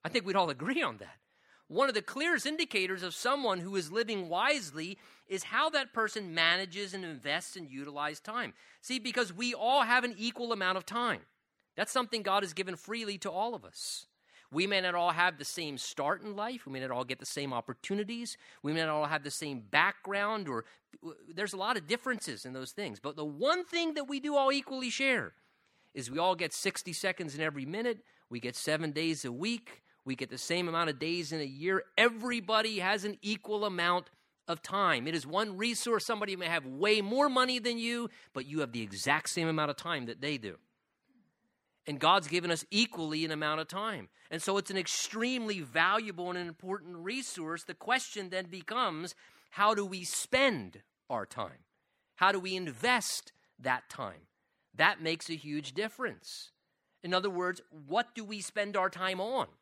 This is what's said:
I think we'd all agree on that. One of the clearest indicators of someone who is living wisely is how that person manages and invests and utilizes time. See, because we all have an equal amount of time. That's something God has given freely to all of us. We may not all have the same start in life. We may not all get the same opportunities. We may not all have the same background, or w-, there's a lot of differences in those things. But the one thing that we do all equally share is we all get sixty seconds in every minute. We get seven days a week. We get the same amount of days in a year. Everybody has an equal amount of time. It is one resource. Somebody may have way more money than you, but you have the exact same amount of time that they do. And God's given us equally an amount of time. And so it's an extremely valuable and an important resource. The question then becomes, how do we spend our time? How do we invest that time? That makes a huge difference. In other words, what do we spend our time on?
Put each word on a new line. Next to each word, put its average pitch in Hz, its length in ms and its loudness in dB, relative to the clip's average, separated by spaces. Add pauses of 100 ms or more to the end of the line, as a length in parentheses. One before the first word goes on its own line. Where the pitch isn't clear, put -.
I 165 40 0
think 214 180 0
we'd 190 80 0
all 175 160 4
agree 208 320 0
on 117 140 -2
that. 98 200 -16 (520)
One 254 200 4
of 226 60 0
the 208 60 2
clearest 302 440 0
indicators 196 580 0
of 175 100 -6
someone 247 460 0
who 185 160 -6
is 165 160 -2
living 208 380 -2
wisely 180 680 0 (300)
is 190 160 -4
how 277 280 2
that 277 200 0
person 208 420 -2
manages 180 600 2
and 190 100 -6
invests 151 540 -4
and 160 120 -12
utilizes 143 520 -6
time. 220 320 -6 (260)
See, 254 200 -4
because 226 340 -2
we 240 200 -2
all 254 300 6
have 240 220 6
an 233 120 -4
equal 233 360 -2
amount 190 240 2
of 185 80 -6
time. 220 380 -2 (520)
That's 202 160 -2
something 233 300 0
God 196 220 2
has 170 100 -6
given 180 240 -4
freely 208 400 -6
to 190 120 -6
all 202 240 -2
of 147 120 -10
us. - 420 -10 (420)
We 165 160 2
may 196 140 4
not 180 160 2
all 175 160 4
have 170 260 4
the 147 60 -10
same 147 340 -6
start 143 460 -2
in 208 140 -8
life. 233 280 -6
We 135 60 -10
may 131 80 -6
not 131 120 -4
all 127 120 -2
get 127 160 -4
the - 60 -12
same 143 260 -4
opportunities. 202 840 -4 (260)
We 147 80 0
may 160 80 2
not 160 100 2
all 151 180 2
have 151 180 0
the 143 40 -4
same 139 300 -4
background, 196 880 2
or 117 160 -2 (380)
w-, 160 160 -12 (180)
there's 190 160 -2
a 196 60 -6
lot 214 180 0
of 175 100 -4
differences 208 600 -2
in 127 80 -8
those 131 180 -8
things. 156 300 -6
But 147 160 -6
the 151 80 -2
one 269 400 2
thing 330 300 0
that 285 120 -4
we 277 140 -4
do 294 160 2
all 269 160 6
equally 262 360 -2
share 233 440 2 (600)
is 120 160 -6
we 135 80 -2
all 180 180 6
get 165 180 -2
sixty - 400 -4
seconds 175 420 -2
in 151 60 -4
every 147 240 -2
minute. 214 400 -2 (240)
We 120 100 -6
get 120 160 -4
seven 156 380 0
days 156 320 0
a 123 80 -4
week. 226 500 -4 (220)
We 131 100 -2
get 127 140 -6
the 127 80 -10
same 175 320 0
amount 165 200 2
of 135 100 -4
days 160 340 -2
in 160 80 -2
a - 20 -2
year. 156 400 -2 (140)
Everybody 220 800 2
has 190 240 2
an 208 180 -4
equal 208 440 -2
amount 175 440 2 (380)
of 170 140 -2
time. 170 440 2
It 160 80 0
is 147 140 -2
one 190 300 0
resource. 226 480 0
Somebody 202 320 -2
may 175 80 -4
have 165 200 0
way 196 360 4
more 247 260 4
money 254 320 4
than 233 180 -2
you, 233 320 -2 (220)
but 131 140 -6
you 151 160 -2
have 127 100 -2
the 117 100 -2
exact 107 480 2
same 165 200 0
amount 156 200 2
of 143 60 -4
time 156 300 -4
that 117 160 -10
they 143 160 -2
do. 101 180 -8 (1300)
And 147 140 -4
God's 160 300 6
given 175 220 2
us 160 200 0
equally 160 540 2
an 156 60 -2
amount 156 280 0
of 160 80 -6
time. 185 400 -6 (240)
And 160 100 -6
so 196 160 2
it's 196 140 -2
an 190 60 0
extremely 220 840 -2
valuable 180 680 2
and 180 100 -2
an 175 80 -4
important 180 500 -8
resource. 170 680 -6
The 180 80 -10
question 208 560 0
then 185 160 -2
becomes, 180 680 -2 (360)
how 208 240 4
do 202 120 2
we 185 200 -6
spend 190 800 2 (260)
our 110 160 -2
time? - 400 -8 (500)
How 190 160 6
do 196 80 2
we 185 160 -4
invest 185 800 0 (260)
that 127 300 0
time? 87 380 -8 (460)
That 165 280 6
makes 160 280 -2
a 165 60 -4
huge 147 380 -6
difference. 202 800 -6 (520)
In 175 100 0
other 185 160 4
words, 180 320 0 (260)
what 233 280 0
do 226 80 -8
we 208 160 -8
spend 202 380 -2
our 185 120 4
time 185 300 -2
on? 233 280 0 (140)